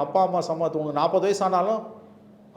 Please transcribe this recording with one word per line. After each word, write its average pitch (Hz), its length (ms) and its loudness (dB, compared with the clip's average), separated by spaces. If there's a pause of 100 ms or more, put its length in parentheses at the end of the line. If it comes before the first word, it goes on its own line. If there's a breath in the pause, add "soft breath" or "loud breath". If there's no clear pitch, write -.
அப்பா 190 240 2
அம்மா 180 220 -2
சம்மதம், 160 320 -2
உனக்கு 147 180 -2
நாற்பது 170 280 2
வயசு 196 200 0
ஆனாலும் 190 340 0 (760)